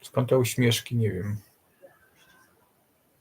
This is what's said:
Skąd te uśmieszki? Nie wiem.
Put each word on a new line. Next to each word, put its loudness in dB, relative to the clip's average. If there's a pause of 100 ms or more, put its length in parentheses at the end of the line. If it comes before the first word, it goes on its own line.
Skąd -2
te 4
uśmieszki? 0
Nie 0
wiem. -6 (1800)